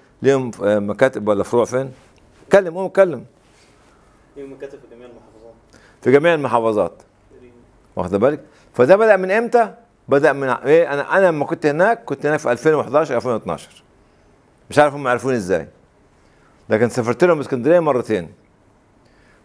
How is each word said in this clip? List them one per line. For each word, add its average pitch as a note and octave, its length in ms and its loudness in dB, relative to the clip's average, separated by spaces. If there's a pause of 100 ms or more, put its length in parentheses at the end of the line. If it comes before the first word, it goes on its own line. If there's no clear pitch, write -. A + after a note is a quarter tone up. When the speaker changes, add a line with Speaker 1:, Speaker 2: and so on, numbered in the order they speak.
(220)
Speaker 1:
"ليهم، C3 300 0 (120)
آه، G#2 160 2
مكاتب G#2 480 -2
ولا G#2 160 2
فروع A#2 220 0
فين؟" C3 260 -6 (560)
اتكلم، F#3 260 2
قوم F#3 120 -6
اتكلم. E3+ 400 0 (1120)
Speaker 2:
ليهم C#3 160 -16
مكاتب C#3 260 -16
في A#2 160 -20
جميع B2 120 -20
المحافظات. A2+ 460 -20 (480)
Speaker 1:
في B2 100 0
جميع D3+ 220 4
المحافظات. A2+ 600 0 (1000)
واخد F2 200 -4
بالك؟ C3+ 240 0 (340)
فده C3 220 4
بدأ G#3+ 220 4
من F#3 140 -4
إمتى؟ A3 420 0 (340)
بدأ C#3+ 260 2
من C#3 160 -4
ع-، B2 160 -2
إيه؟ D3 280 2
أنا، C#3+ 240 -2
أنا G3 80 4
لما D#3 200 0
كنت - 200 -4
هناك، E3+ 400 0
كنت C#3 200 -6
هناك D3 140 -2
في A#2+ 120 -2
ألفين D3+ 220 0
وحداشر، C#3 420 -2
ألفين A#2+ 160 -2
واتناشر. F#2+ 520 -8 (840)
مش - 100 0
عارف D3 140 4
هم C#3+ 140 -8
عرفوني B2 280 0
إزاي. F2+ 320 -2 (1040)
لكن A2 200 0
سافرت A#2+ 340 -4
لهم E3+ 160 2
اسكندرية C3+ 400 0
مرتين. A2 500 -4 (1160)